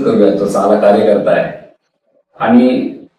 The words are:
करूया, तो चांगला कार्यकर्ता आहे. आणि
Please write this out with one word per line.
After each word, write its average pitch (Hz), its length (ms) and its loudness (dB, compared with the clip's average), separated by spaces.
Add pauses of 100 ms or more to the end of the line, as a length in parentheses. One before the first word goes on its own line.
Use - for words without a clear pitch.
करूया, - 360 0
तो - 60 -2
चांगला - 340 0
कार्यकर्ता 208 500 2
आहे. - 220 -2 (880)
आणि 123 540 0 (240)